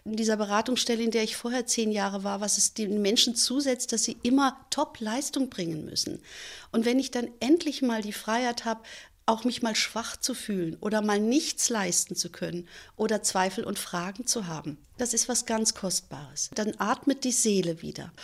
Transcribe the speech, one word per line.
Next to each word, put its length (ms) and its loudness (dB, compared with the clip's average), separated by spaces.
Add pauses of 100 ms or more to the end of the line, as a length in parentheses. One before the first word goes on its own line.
in 100 -4
dieser 220 2
Beratungsstelle, 640 2
in 80 2
der 140 2
ich 120 -2
vorher 300 -2
zehn 260 2
Jahre 320 -2
war, 180 -2
was 180 0
es 160 2
den 260 0
Menschen 320 4
zusetzt, 580 0
dass 120 0
sie 180 -4
immer 340 4 (140)
Top-Leistung 800 -2
bringen 360 -6
müssen. 340 -4 (520)
Und 140 2
wenn 140 4
ich 100 -2
dann 200 -2 (100)
endlich 420 4
mal 220 0
die 100 -6
Freiheit 520 0
habe, 160 -2 (440)
auch 180 2
mich 180 0
mal 140 0
schwach 420 -2
zu 160 -2
fühlen 480 -2
oder 220 2
mal 160 4
nichts 500 2
leisten 460 0
zu 160 -4
können 360 -6 (280)
oder 260 2
Zweifel 420 2
und 140 -4
Fragen 480 -6
zu 220 0
haben, 320 -8 (180)
das 160 0
ist 160 0
was 160 0
ganz 300 0
Kostbares. 800 -6
Dann 240 -2
atmet 440 0
die 80 2
Seele 520 2
wieder. 280 -10 (120)